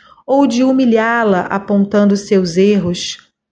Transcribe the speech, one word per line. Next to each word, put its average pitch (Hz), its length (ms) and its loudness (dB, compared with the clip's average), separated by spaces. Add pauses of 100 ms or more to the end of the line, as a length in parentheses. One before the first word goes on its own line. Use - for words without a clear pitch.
(260)
ou 277 220 2
de 240 160 0
humilhá-la 233 800 0
apontando 202 720 0
seus 190 400 -2
erros. 185 720 -2 (240)